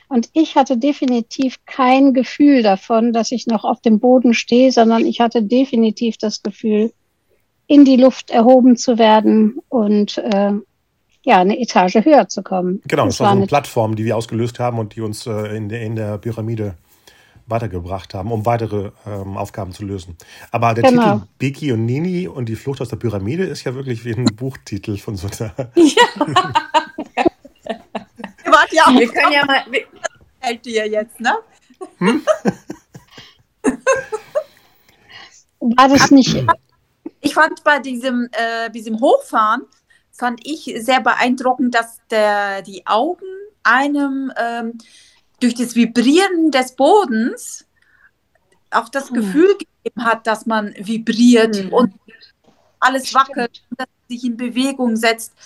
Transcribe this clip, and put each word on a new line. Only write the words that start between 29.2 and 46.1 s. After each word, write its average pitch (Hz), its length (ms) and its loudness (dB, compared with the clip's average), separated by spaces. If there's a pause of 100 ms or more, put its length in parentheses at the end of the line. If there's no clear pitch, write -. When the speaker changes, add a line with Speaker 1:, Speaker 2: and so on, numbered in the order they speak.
Speaker 3:
ja 285 120 2
mal, 269 260 0
wir 262 100 -4 (580)
Speaker 4:
hält 240 260 -8
dir 220 220 -4
jetzt, 214 320 -6
ne? 240 140 0 (640)
Speaker 2:
Hm? 214 240 0 (3500)
Speaker 1:
War 254 280 4
das 262 240 4
nicht 254 340 4 (760)
Speaker 4:
Ich 285 120 -4
fand 320 300 0
bei 294 160 2
diesem, 247 540 -6
äh, 226 360 -4
diesem 220 300 -10
Hochfahren, 262 640 0 (480)
fand 240 340 -8
ich 285 340 -12
sehr 254 220 0
beeindruckend, 254 720 0
dass 226 260 -4 (100)
der, 208 520 -2
die 190 240 -18
Augen 311 400 -4 (380)
einem, 269 720 -2
ähm, 233 400 -8 (640)
durch 240 160 0
das - 200 -6
Vibrieren 311 760 2